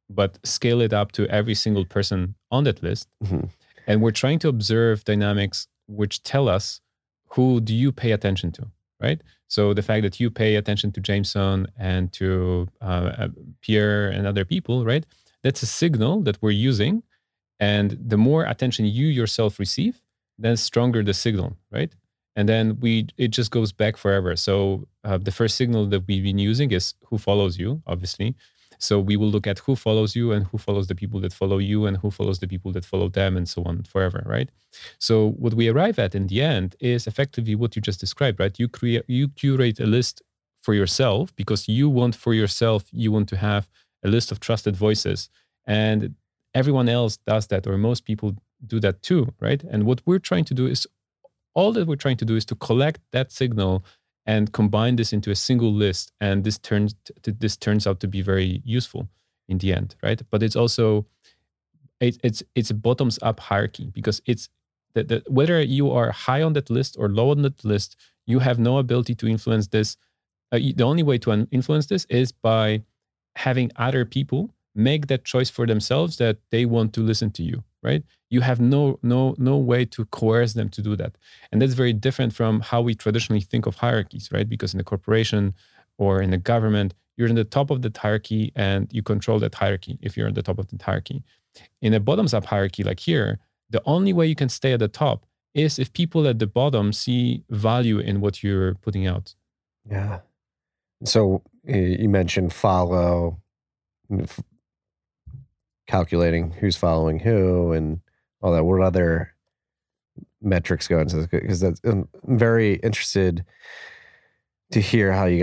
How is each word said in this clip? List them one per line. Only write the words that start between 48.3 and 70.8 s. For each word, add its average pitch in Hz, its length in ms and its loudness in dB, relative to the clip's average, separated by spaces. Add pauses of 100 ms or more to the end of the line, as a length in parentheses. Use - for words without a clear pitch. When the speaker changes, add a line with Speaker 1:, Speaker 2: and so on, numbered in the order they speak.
Speaker 1:
do 113 140 -2
that 98 220 0
too, 156 380 0
right? 135 240 0
And 107 200 -2
what 127 220 2
we're 185 140 4
trying 175 260 0
to - 80 -6
do 127 120 0
is, 127 200 -4 (640)
all 202 200 2
that 190 160 0
we're 147 80 -2
trying 135 200 0
to 113 80 -4
do 110 120 2
is 110 100 0
to 117 80 -6
collect 135 460 0 (100)
that 127 220 -2
signal 98 520 0 (400)
and 107 280 0
combine 107 420 2
this 117 180 0
into 104 200 -2
a - 20 -2
single 117 380 2
list. 101 480 0
And 98 240 0
this 107 140 -2
turns, 104 360 0 (280)
t-, 110 100 -4
this 110 240 -4
turns 104 320 0
out 95 120 -2
to 101 80 -4
be 98 140 -4
very 95 420 0
useful 117 440 -6 (400)
in 92 100 0
the 95 140 0
end, 98 280 -4
right? 107 300 -2
But 110 140 0
it's 107 100 0
also, 110 520 2 (920)
it, 123 240 0
it's, 113 200 0 (120)
it's 113 160 -2
a 107 40 -2
bottoms 120 460 0
up 110 200 -2
hierarchy 101 520 -4
because 107 340 -4
it's 120 220 -2 (460)
the, 110 80 0
the, 117 240 -2
whether 160 340 2
you 135 300 0
are 117 220 0
high 135 300 -2
on 160 100 0
that 143 180 -2
list 123 260 -2
or 107 120 0
low 113 220 2
on 147 120 2
that 139 220 -2
list, 104 320 -2 (300)
you 120 120 2
have 123 220 2
no 123 180 4
ability 123 380 0
to 113 100 -4
influence 110 420 0
this. 110 280 0 (560)
Uh, 120 100 4
y-, 135 140 0
the 123 80 4